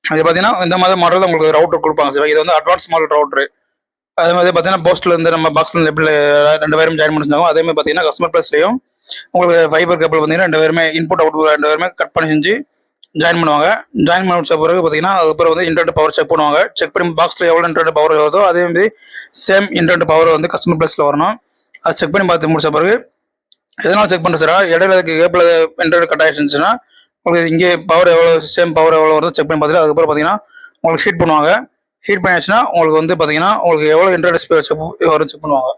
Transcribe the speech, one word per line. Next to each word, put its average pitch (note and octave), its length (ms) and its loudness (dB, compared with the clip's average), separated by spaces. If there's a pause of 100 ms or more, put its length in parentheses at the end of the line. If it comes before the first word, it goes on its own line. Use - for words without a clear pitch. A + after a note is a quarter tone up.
அது D#3+ 220 -2
பாத்தீங்கன்னா F#3 400 0
இந்த F3 160 -2
மாதிரி F#3 220 2
மாடல் E3+ 180 2
தான் F#3 80 2
உங்களுக்கு D#3 280 0
ரவுட்டர் E3 280 0
கொடுப்பாங்க. D3+ 300 -2
சரி, D3+ 180 0
இது D#3 100 2
வந்து E3 140 0
அட்வான்ஸ் E3 360 -2
மாடல் D#3 220 0
ரவுட்டர். C#3 300 0 (760)
அதே E3+ 160 2
மாதிரி F3+ 180 2
பாத்தீங்கன்னா E3+ 320 -2
போஸ்ட்ல F3 280 0
இருந்து E3 200 0
நம்ம D#3+ 220 0
பாக்ஸ்ல D#3+ 200 -2
இருந்து D#3+ 160 0
எப்படி D#3 160 0 (540)
ரெண்டு D#3 160 -2
பேரும் D#3+ 200 0
ஜாயின் D3+ 140 2
பண்ணி D3 140 -4
செஞ்சாங்க D3+ 240 2
அதே D#3 140 2
மாதிரி D#3+ 120 -2
பாத்தீங்கன்னா D#3 300 -2
கஸ்டமர் D#3+ 260 -4
பிளேஸ்லயும் E3 420 0 (580)
உங்களுக்கு F3 280 2 (100)
ஃபைபர் E3 300 0
கேபிள் D#3+ 200 0
பாத்தீங்கன்னா E3 260 0
ரெண்டு D#3 160 0
பேருமே D#3+ 220 0 (140)
இன்புட் E3 240 -2
அவுட்புட் D#3 300 0
ரெண்டு D3 160 0
பேருமே D#3+ 200 -2 (120)
கட் - 160 -6
பண்ணி D#3+ 160 -2
செஞ்சு D3+ 200 0 (680)
ஜாயின் E3+ 200 0
பண்ணுவாங்க. D3+ 280 0 (400)
ஜாயின் F#3 180 0
பண்ணி F3 120 0
முடிச்ச D#3+ 260 -2
பிறகு F3 200 0
பாத்தீங்கன்னா E3 340 -2
அதுக்கப்புறம் D#3+ 340 0
வந்து E3+ 160 -2
இன்டர்நெட் E3 320 -2
பவர் D#3 180 0
செக் D3+ 140 -2
பண்ணுவாங்க. D3+ 260 0 (220)
செக் D#3 120 -6
பண்ணி F3 280 -4
பாக்ஸ்ல F#3 320 0
எவ்வளவு E3+ 180 0
இன்டர்நெட் D#3+ 280 -2
பவர் D#3 220 2
வருதோ D3+ 300 2
அதே F3 160 0
மாதிரி F3 180 0 (600)
சேம் G3 200 2 (140)
இன்டர்நெட் E3+ 320 0
பவர் D#3+ 240 4
வந்து E3 180 -4
கஸ்டமர் E3 260 -2
பிளேஸ்ல D3+ 280 -2
வரணும். D#3+ 260 -2 (480)
அதை D#3+ 160 -4
செக் D#3 160 -4
பண்ணி G3 180 0
பார்த்து D#3+ 200 -2
முடிச்ச D#3 240 -2
பிறகு F#3 180 0 (880)
எதனால G3+ 280 2
செக் E3+ 140 -2
பண்றது E3 160 0
சார்? F3 320 2
இடையில F#3+ 220 2
இதுக்கு E3 260 0
கேபிள் F3 220 2 (400)
இன்டர்நெட் E3+ 280 2
கட் D#3 120 0
ஆயிருந்துச்சுன்னா D3 480 0 (520)
உங்களுக்கு E3+ 300 0
இங்கே F3 160 2 (220)
பவர் F3 220 4
எவ்வளோ, E3 200 4 (220)
சேம் E3+ 220 0
பவர் D#3+ 200 4
எவ்வளோ D#3 180 4
வருதோ D#3 220 -2
செக் D3+ 120 -2
பண்ணி D#3 120 -2
பார்த்துட்டு D#3+ 220 2
அதுக்கப்புறம் D#3 280 2
பாத்தீங்கன்னா D#3 240 0 (460)
உங்களுக்கு E3 240 -2
ஹீட் E3+ 160 -2
பண்ணுவாங்க. D#3 300 2 (560)
ஹீட் G3 160 -4
பண்ணியாச்சுன்னா F#3 360 0 (140)
உங்களுக்கு D#3+ 280 2
வந்து D#3+ 200 -2
பாத்தீங்கன்னா D#3+ 300 0 (120)
உங்களுக்கு D#3 320 0
எவ்வளோ F#3 220 4
இன்டர்நெட் E3 260 0
ஸ்பீடு D#3 260 0
செக் D#3+ 440 -2
வரும் D3+ 200 -2
செக் D3+ 120 -16
பண்ணுவாங்க. C3+ 320 -2